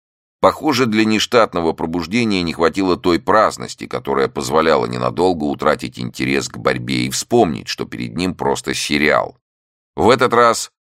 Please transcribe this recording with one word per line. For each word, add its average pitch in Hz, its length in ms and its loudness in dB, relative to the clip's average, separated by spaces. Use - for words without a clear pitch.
Похоже, 123 440 2
для 110 180 2
нештатного 104 720 2
пробуждения 87 720 -2
не 82 100 -4
хватило 85 440 0
той 85 220 2
праздности, 73 680 0
которая 67 400 -2
позволяла 71 580 0
ненадолго 67 600 0
утратить 69 540 -2
интерес 64 480 -4
к - 100 -14
борьбе 64 500 -2
и - 20 -6
вспомнить, 73 580 0
что - 180 -8
перед 58 300 -10
ним 87 200 -4
просто 67 400 -4
сериал. 71 640 0
В 82 120 2
этот 123 260 4
раз 117 360 2